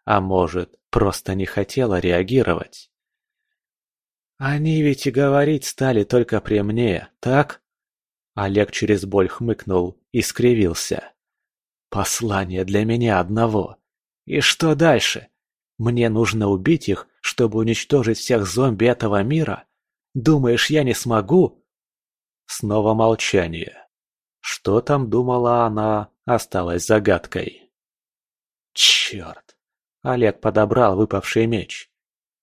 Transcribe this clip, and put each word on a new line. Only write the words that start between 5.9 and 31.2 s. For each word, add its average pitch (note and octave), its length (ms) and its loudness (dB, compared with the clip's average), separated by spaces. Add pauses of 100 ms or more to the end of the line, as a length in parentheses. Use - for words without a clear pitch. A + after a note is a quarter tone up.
только A2+ 380 0
при G#2 200 0
мне, G#2+ 480 -2 (100)
так?» C#3 420 -2 (720)
Олег G2+ 380 0
через G2 340 0
боль G2 220 2
хмыкнул F#2+ 720 -4 (120)
и A#2+ 100 0
скривился. A2 920 0 (760)
«Послание F#2+ 760 -4
для G2+ 200 0
меня A2+ 340 2
одного. G#2+ 580 -2 (480)
И D3 160 -2
что D#3 340 0
дальше? D3 520 0 (500)
Мне A#2+ 320 0
нужно G#2+ 380 0
убить G2+ 420 0
их, - 180 -4 (140)
чтобы A2 380 -2
уничтожить A2+ 580 0
всех A2 280 0
зомби A2+ 400 0
этого G#2+ 380 2
мира? C#3 420 -2 (480)
Думаешь, B2+ 560 2
я D3+ 140 2
не B2 100 0
смогу?» A#2+ 720 0 (800)
Снова G#2+ 480 0
молчание. G2+ 920 -2 (520)
Что - 420 -2
там C3+ 280 -2
думала A#2+ 560 2
она, G#2+ 460 -2 (140)
осталось F2+ 600 -2
загадкой. - 840 0 (1040)
«Чёрт!» - 840 -2 (500)
Олег A#2+ 320 2
подобрал G#2+ 560 2
выпавший G#2+ 520 0